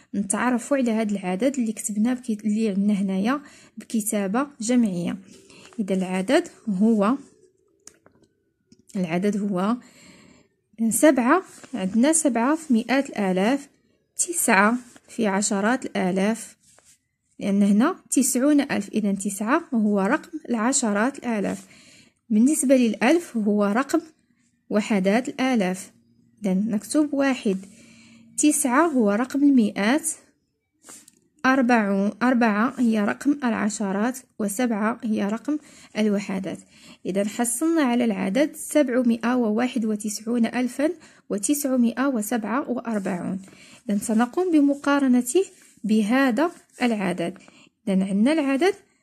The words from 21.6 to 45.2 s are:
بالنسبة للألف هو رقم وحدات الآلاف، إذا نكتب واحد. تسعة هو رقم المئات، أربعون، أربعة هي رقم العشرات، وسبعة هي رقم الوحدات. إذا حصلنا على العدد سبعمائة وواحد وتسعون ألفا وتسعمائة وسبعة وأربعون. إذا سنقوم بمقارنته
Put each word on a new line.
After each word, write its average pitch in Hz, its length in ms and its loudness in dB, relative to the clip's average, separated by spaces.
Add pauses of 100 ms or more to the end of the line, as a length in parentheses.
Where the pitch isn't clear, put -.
بالنسبة 262 460 4
للألف 247 600 2
هو 208 280 0
رقم 262 360 0 (720)
وحدات 208 580 0
الآلاف، 214 600 -2 (520)
إذا 190 120 0
نكتب 233 600 -2
واحد. 254 440 0 (800)
تسعة 247 480 2
هو 254 240 2
رقم 254 320 -2
المئات، 240 640 2 (1400)
أربعون، 220 640 2 (120)
أربعة 233 560 2
هي 220 260 2
رقم 247 280 0 (120)
العشرات، 214 760 -2 (200)
وسبعة 220 640 -2
هي 214 240 -2
رقم 226 300 -4 (400)
الوحدات. 202 600 -2 (480)
إذا 190 180 -2
حصلنا 302 580 -2
على 240 220 0
العدد 202 520 -2
سبعمائة 247 800 0
وواحد 233 480 0
وتسعون 214 600 -2
ألفا 254 440 -2 (400)
وتسعمائة 254 760 0
وسبعة 233 640 -2
وأربعون. 190 680 -4 (480)
إذا 202 100 0
سنقوم 247 540 0
بمقارنته 285 920 2 (400)